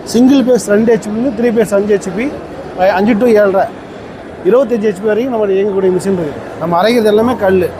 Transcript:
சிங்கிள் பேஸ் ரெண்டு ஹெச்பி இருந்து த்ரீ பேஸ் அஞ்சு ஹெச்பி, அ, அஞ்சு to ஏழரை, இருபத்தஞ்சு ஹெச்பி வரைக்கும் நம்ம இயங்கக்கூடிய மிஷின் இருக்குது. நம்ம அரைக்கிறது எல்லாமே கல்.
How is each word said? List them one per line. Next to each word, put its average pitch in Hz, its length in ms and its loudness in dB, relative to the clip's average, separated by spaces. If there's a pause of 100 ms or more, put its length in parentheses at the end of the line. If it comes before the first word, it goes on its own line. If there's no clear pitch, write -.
சிங்கிள் 254 400 4
பேஸ் 240 240 2
ரெண்டு 220 280 2
ஹெச்பி 214 240 -4
இருந்து 262 100 0
த்ரீ 233 260 -2
பேஸ் 214 180 0
அஞ்சு 202 240 2
ஹெச்பி, 202 340 -4 (480)
அ, 190 140 2
அஞ்சு 208 240 2
to 226 100 2
ஏழரை, 202 380 4 (800)
இருபத்தஞ்சு 220 480 2
ஹெச்பி 185 80 -10
வரைக்கும் 220 380 -2
நம்ம 202 140 0
இயங்கக்கூடிய 190 360 0
மிஷின் 185 200 -2
இருக்குது. 170 500 -6
நம்ம 170 240 0
அரைக்கிறது 233 200 2
எல்லாமே 214 320 2
கல். 190 340 2 (100)